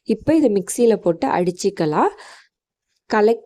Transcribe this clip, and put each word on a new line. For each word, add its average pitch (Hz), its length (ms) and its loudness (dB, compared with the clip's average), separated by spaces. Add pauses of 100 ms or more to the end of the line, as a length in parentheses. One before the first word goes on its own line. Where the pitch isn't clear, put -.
இப்ப 226 280 0
இதை 302 120 4 (100)
மிக்சியில 220 440 0
போட்டு 170 240 -2 (120)
அடிச்சுக்கலாம். 180 720 -2 (1040)
கலெக்ட் 220 320 0